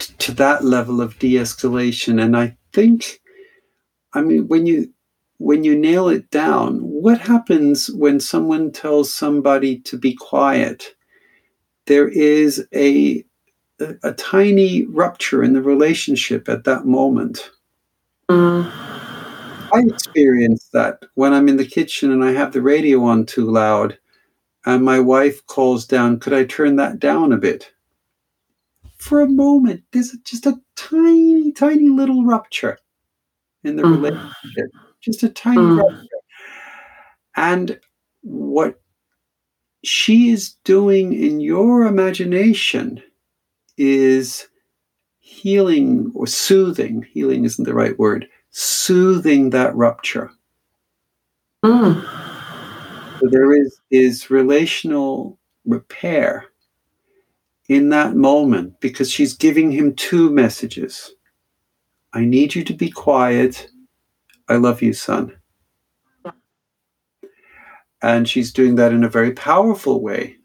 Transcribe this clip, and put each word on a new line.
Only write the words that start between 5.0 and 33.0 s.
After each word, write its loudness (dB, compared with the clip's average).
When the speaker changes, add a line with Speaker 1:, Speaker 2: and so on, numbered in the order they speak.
Speaker 1:
when 0
you 2
nail 0
it -2
down, -2
what 2
happens 2
when 2
someone -2
tells -2
somebody 0
to -12
be -2
quiet? -4
There 4
is 0
a, 0
a, -10
a -6
tiny 2
rupture -2
in 2
the 2
relationship 0
at -4
that -2
moment. -2
Speaker 2:
Mm. 2
Speaker 1:
I 4
experience 0
that -2
when 2
I'm 4
in 2
the -2
kitchen -4
and 2
I 2
have -4
the -2
radio 2
on 2
too -4
loud, 0
and 2
my 2
wife 2
calls -2
down, 0
"Could -4
I 2
turn 0
that -2
down 0
a 2
bit?" -4
For 0
a 2
moment, 2
there's -2
just -10
a 0
tiny, 2
tiny 2
little 2
rupture -2